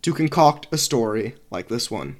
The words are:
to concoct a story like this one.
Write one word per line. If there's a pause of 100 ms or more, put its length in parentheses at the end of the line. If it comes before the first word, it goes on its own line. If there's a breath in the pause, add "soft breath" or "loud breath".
to
concoct
a
story (160)
like
this
one.